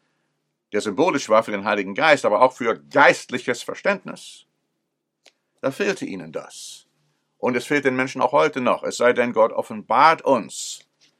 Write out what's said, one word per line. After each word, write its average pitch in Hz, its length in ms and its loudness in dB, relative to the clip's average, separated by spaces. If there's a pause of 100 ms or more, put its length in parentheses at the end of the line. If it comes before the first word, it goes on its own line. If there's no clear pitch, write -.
(720)
der 104 80 -2
symbolisch 143 460 -2
war 110 160 4
für 110 80 -12
den 98 140 -6
Heiligen 101 300 -2
Geist, 147 280 2
aber 104 180 2
auch 127 120 4
für 113 260 -2
geistliches 123 840 0
Verständnis, - 840 -8 (1160)
da 135 100 -2
fehlte 202 340 -4
ihnen 82 260 -12
das. - 540 -14 (540)
Und 120 180 0
es 117 80 -6
fehlt 143 200 0
den 127 100 2
Menschen 131 260 -2
auch - 100 -6
heute 151 300 0
noch, 107 220 0
es - 140 -6
sei 120 140 4
denn, 120 220 0
Gott 110 180 2
offenbart 120 680 2
uns - 640 -4 (340)